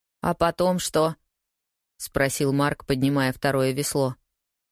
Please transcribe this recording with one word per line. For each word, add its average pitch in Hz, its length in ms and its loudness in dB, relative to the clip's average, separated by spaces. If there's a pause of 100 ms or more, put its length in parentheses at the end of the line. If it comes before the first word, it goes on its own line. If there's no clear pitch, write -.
(220)
«А 170 120 -2
потом 175 460 0
что?» 160 380 0 (800)
спросил 135 560 -2
Марк, 143 320 0
поднимая 135 480 0
второе 135 400 0
весло. 135 420 -2 (560)